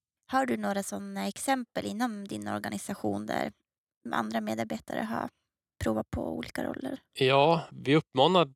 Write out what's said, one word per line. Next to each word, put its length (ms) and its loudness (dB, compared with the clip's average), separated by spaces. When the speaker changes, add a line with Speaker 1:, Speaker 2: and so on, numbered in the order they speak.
Speaker 1:
Har 140 2
du 120 0
några 260 -2
såna 440 -6
exempel 580 -2
inom 420 -4
din 200 -6
organisation 800 -4
där 260 -2
andra 300 -2
medarbetare 580 -4
har 300 -4
provat 280 -2
på 260 -4
olika 260 -6
roller? 360 -6
Speaker 2:
Ja, 480 6
vi 240 2
uppmanar 600 6